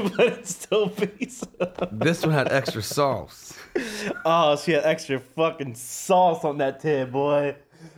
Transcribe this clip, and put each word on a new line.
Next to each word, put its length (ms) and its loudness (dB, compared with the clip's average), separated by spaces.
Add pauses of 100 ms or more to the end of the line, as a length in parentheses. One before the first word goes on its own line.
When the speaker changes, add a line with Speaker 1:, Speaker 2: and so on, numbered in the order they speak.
(180)
Speaker 1:
But 100 6
it's 280 -6
still 340 0
pizza. 580 -6 (440)
Speaker 2:
This 340 0
one 80 4
had 180 2
extra 300 0
sauce. 760 -4 (680)
Speaker 1:
Oh, 320 4
she 140 -2
had 140 4
extra 340 0
fucking 560 -2
sauce 680 2
on 140 -2
that 240 0
tin, 300 0
boy. 440 0 (420)